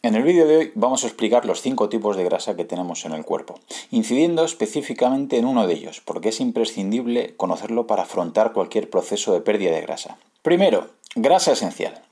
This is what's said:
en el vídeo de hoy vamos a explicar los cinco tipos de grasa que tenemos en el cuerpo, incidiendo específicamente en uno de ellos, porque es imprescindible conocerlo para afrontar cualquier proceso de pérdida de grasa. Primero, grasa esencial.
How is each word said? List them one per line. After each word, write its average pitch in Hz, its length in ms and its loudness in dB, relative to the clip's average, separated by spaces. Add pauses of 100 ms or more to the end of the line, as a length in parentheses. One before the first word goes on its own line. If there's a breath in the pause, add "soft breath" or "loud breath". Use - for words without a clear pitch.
en 113 140 0
el 113 80 2
vídeo 165 240 6
de 156 100 6
hoy 160 180 2
vamos 123 300 0
a - 20 -4
explicar 117 380 2
los 101 160 -2
cinco 117 300 0
tipos 104 260 0
de 92 80 0
grasa 90 320 -2
que 85 80 -4
tenemos 87 400 -8
en 80 80 -8
el 78 140 -8
cuerpo, - 340 -8 (300 loud breath)
incidiendo 147 520 2
específicamente 131 960 -2
en 117 80 2
uno 123 220 2
de 85 80 2
ellos, 80 280 -10
porque 117 280 -4
es 113 100 -8
imprescindible 117 960 -2
conocerlo 110 500 -2
para 101 180 0
afrontar 101 500 0
cualquier 101 340 -2
proceso 98 460 0
de 85 80 0
pérdida 101 300 0
de 80 100 -2
grasa. - 340 -10 (240)
Primero, 170 480 2 (260)
grasa 139 380 4
esencial. - 480 -4 (100)